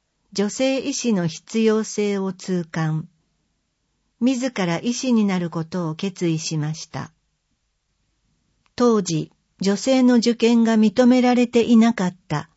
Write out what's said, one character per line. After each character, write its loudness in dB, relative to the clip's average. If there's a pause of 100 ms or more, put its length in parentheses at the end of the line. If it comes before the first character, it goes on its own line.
(320)
女 -2
性 -2
医 -6
師 -4
の 0
必 -6
要 2
性 -4
を -4
痛 -6
感。 -6 (1120)
自 0
ら -2
医 -4
師 -4
に 2
な 0
る -4
こ -6
と -6
を -6
決 -4
意 0
し -6
ま -4
し -14
た。 -12 (1600)
当 2
時、 -4 (280)
女 0
性 0
の 6
受 2
験 2
が 2
認 4
め 6
ら 2
れ 2
て 2
い 4
な 6
か -2
っ -6 (120)
た -6